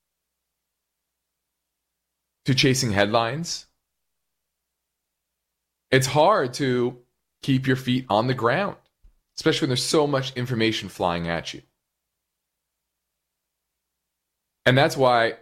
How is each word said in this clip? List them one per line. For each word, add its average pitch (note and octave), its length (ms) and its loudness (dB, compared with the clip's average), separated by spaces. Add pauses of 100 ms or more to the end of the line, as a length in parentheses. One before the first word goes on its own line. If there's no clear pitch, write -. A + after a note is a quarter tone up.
(2500)
to C3+ 80 2
chasing C3 380 2
headlines. A#2 760 -2 (2250)
It's C3 180 4
hard D3+ 480 2
to B2+ 440 -2 (420)
keep C3 240 0
your C3 120 2
feet B2 300 -2
on A2 200 2
the C3 80 -2
ground, C3 400 -2 (640)
especially D#3+ 280 -2
when C#3 40 0
there's B2 140 -2
so D3+ 220 2
much C3+ 300 -4
information A2+ 540 -2
flying F2 380 -4
at E2 280 -6
you. - 80 -18 (3000)
And B2+ 140 4
that's C#3 180 2
why A#2+ 460 2